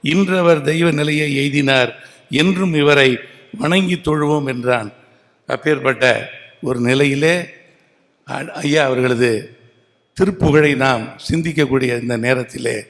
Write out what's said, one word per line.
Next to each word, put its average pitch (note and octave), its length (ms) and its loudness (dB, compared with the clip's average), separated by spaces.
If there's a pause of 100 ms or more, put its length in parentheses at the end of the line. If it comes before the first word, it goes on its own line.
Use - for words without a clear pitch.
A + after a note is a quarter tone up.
இன்றவர் F3 600 2
தெய்வ E3 280 0
நிலையை D3+ 460 -2
எய்தினார், C3+ 560 2 (380)
என்றும் F3+ 440 0
இவரை C#3+ 440 4 (400)
வணங்கி F3+ 360 0
தொழுவோம்" D3+ 520 -2
என்றான். B2 460 -4 (540)
அப்பேற்பட்ட C3 840 0 (320)
ஒரு B2 180 -4
நிலையிலே C#3+ 680 2 (800)
அ-, - 220 -10
ஐயா D3 320 0
அவர்களது B2 680 0 (680)
திருப்புகழை D#3 560 2
நாம் B2+ 420 -2 (120)
சிந்திக்கக்கூடிய C3+ 720 -2
இந்த A#2+ 140 -4
நேரத்திலே A#2 720 -4